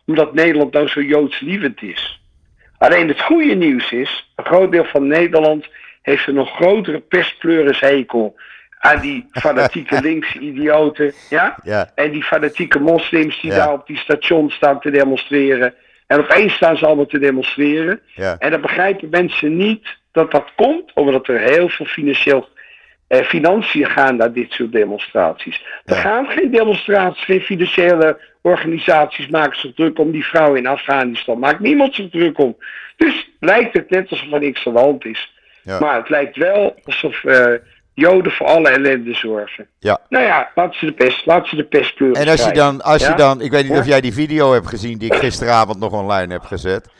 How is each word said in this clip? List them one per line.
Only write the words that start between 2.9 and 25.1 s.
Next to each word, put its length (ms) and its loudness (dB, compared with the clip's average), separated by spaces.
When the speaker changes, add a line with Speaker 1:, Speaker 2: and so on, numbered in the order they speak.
Speaker 1:
het 140 -2
goede 340 2
nieuws 360 0
is, 440 -8
een 100 -10
groot 260 2
deel 140 2
van 220 -2
Nederland 580 2
heeft 260 -2
een 60 -2
nog 220 -2
grotere 440 0
pestpleurishekel 1400 0
aan 200 2
die 340 -8
Speaker 2:
<laughs> 120 -4
Speaker 1:
fanatieke 560 0
linkse 380 -4
idioten, 720 0
ja? 340 0
Speaker 2:
Ja. 320 -2
Speaker 1:
En 160 -2
die 120 -8
fanatieke 560 -2
moslims 640 0
die 100 -6
Speaker 2:
Ja. 60 0
Speaker 1:
daar 160 2
op 140 -8
die 100 -12
stations 580 0
staan 240 2
te 120 -6
demonstreren. 840 0
En 120 4
opeens 340 2
staan 240 2
ze 80 0
allemaal 200 2
te 140 -2
demonstreren. 840 0
Speaker 2:
Ja. 240 -4
Speaker 1:
En 120 -2
dan 100 -2
begrijpen 480 -4
mensen 480 -2
niet 300 -2
dat 200 0
dat 140 0
komt, 380 0
omdat 340 0
er 120 0
heel 300 2
veel 160 -10
financieel, 600 0
eh, 180 2
financiën 640 0
gaan 260 2
naar 180 -4
dit 180 -6
soort 200 -6
demonstraties. 920 -2